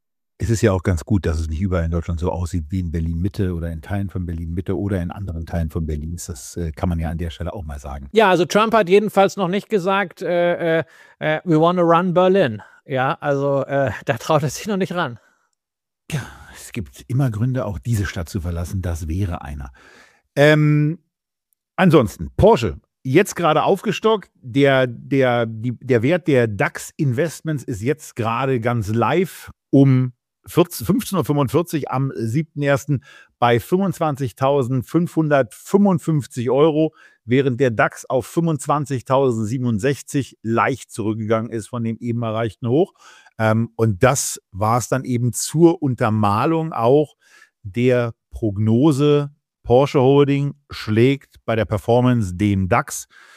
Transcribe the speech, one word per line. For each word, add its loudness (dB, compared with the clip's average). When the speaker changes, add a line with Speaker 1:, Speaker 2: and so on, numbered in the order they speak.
Speaker 1:
es -4
ist 0
ja 4
auch 0
ganz -2
gut, 0
dass -2
es -4
nicht -6
überall -2
in -4
Deutschland -4
so -2
aussieht -4
wie -4
in -6
Berlin-Mitte -4
oder -6
in -10
Teilen -8
von -8
Berlin-Mitte -6
oder -2
in -6
anderen -10
Teilen -4
von -6
Berlin. -8
Das, -14
äh, -6
kann -4
man -2
ja -4
an -6
der -8
Stelle -10
auch -12
mal -12
sagen. -14
Speaker 2:
Ja, 6
also 4
Trump 2
hat 2
jedenfalls 4
noch 0
nicht -6
gesagt, -2
äh, 0
äh, -4
äh, -2
„We 2
wanna 4
run 4
Berlin.“ 2
Ja, -2
also, -2
äh, -2
<laughs> -18
da -4
traut 0
er -2
sich -12
noch -4
nicht -4
ran. -6
Speaker 1:
Ja, -4
es -20
gibt -12
immer 0
Gründe, -4
auch -8
diese -4
Stadt -8
zu -6
verlassen. -6
Das -6
wäre -4
einer. -14
Ähm, 4
ansonsten, 2
Porsche, 4
jetzt 2
gerade 2
aufgestockt. 0
Der, 2
der, 0
die, -6
der 2
Wert 0
der 4
dax -4
Investments -4
ist -8
jetzt -6
gerade -2
ganz -2
live -2
um 6
vierzehn, 0
fünfzehn 0
Uhr 0
fünfundvierzig -2
am -2
siebten -4
ersten 0
bei 4
fünfundzwanzigtausendfünfhundertfünfundfünfzig 0
Euro, 2
während 0
der 2
dax 0
auf -2
fünfundzwanzigtausendsiebenundsechzig -2
leicht 0
zurückgegangen -2
ist -8
von -8
dem -4
eben -6
erreichten -4
Hoch. 2
Ähm, 2
und 0
das 0
war's -2
dann -2
eben -2
zur 2
Untermalung 0
auch 2
der 0
Prognose. 2
Porsche 4
Holding 4
schlägt 0
bei -2
der 0
Performance 0
den 0
dax. -2